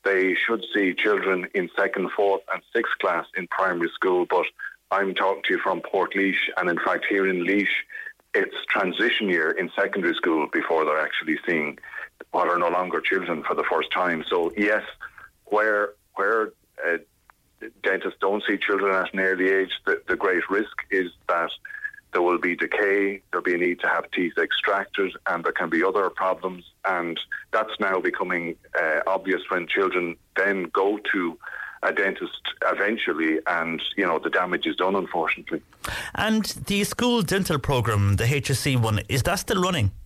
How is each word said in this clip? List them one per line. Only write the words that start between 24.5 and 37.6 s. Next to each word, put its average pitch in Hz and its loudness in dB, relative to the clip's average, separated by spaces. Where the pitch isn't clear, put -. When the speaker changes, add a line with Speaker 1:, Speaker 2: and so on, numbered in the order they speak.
Speaker 1:
and 85 -2
there 90 0
can 87 -2
be 80 2
other 95 2
problems. 92 -2
And 85 -2
that's 110 -2
now 95 2
becoming, 87 -2
uh, 80 2
obvious 92 0
when 87 -2
children 90 0
then 95 0
go 101 2
to 87 -2
a 95 0
dentist 98 -2
eventually, 85 0
and, 82 -2
you 98 0
know, 82 2
the 80 -2
damage 90 0
is 78 -2
done, 95 2
unfortunately. 85 -4
Speaker 2:
And 220 0
the 202 0
school 240 2
dental 180 0
programme, 101 2